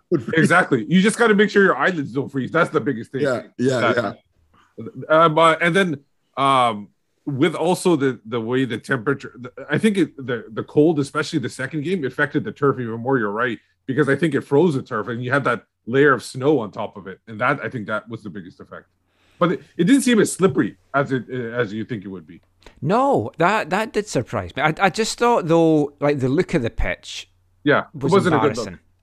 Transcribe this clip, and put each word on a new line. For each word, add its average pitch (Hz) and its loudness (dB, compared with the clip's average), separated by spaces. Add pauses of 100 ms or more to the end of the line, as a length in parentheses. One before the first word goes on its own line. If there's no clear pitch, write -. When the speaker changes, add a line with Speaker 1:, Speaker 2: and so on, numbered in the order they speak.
Speaker 1:
<laughs> - -10
would 160 0
freeze. - -2
Speaker 2:
exactly. 151 2
You 185 4
just 214 2
gotta 226 4
make 202 4
sure 202 4
your 170 4
eyelids 151 -2
don't 127 -4
freeze. 127 -4
That's 165 0
the 151 0
biggest 117 -6
thing. 135 -4
Speaker 1:
Yeah, 123 -2 (160)
yeah, 123 0
Speaker 2:
That, 110 0 (600)
Speaker 1:
yeah. 113 -12 (240)
Speaker 2:
uh, 160 6
but, 160 4
and 170 2
then, 180 0 (360)
um, 123 0 (380)
with 147 0
also 170 0
the, 131 -2
the 117 -6
way 127 -2
the 113 -6
temperature, 123 -4
the, 123 -16 (180)
I 147 0
think 208 2
it, - -2
the, 123 -8
the 110 -8
cold, 151 2
especially 147 -4
the 120 -6
second 135 -8
game, 170 -4
affected 147 -2
the 135 -8
turf 135 0
even 117 -8
more. 131 0
You're 104 -2
right, 117 -4 (280)
because 135 0
I 139 2
think 147 0
it 120 0
froze 147 2
the 131 -2
turf, 107 -6
and 120 -6
you 127 -4
had 135 0
that 120 -2 (220)
layer 139 4
of 113 0
snow 135 0
on 101 -8
top 107 -10
of 92 -16
it, 92 -16
and 110 -12
that, 139 -2
I 113 -8
think 107 -10
that 107 -6
was 113 -12
the 104 -12
biggest 92 -16
effect. 82 -20 (520)
But 170 2
it, 139 -6 (160)
it 170 2
didn't 277 4
seem 240 4
as 143 2
slippery 156 0 (180)
as 139 0
it, 123 -4
uh, 127 -10 (240)
as 101 -2
you 107 -6
think 101 -10
it 101 -12
would 90 -14
be. 82 -20 (420)
Speaker 3:
No, 196 0
that, 175 0
that 208 -2
did 208 -4
surprise 104 -4
me. 135 -4
I, 160 2
I 190 4
just - -4
thought, 233 2
though, 160 4
like, 143 0
the 131 0
look 165 0
of 143 2
the 113 -2
pitch - -6 (340)
Speaker 2:
Yeah, 143 4 (100)
it 131 -12
Speaker 3:
was 151 2
Speaker 2:
wasn't 170 4
a - 2
good 110 0
look. 113 -6
Speaker 3:
embarrassing. 87 -14 (240)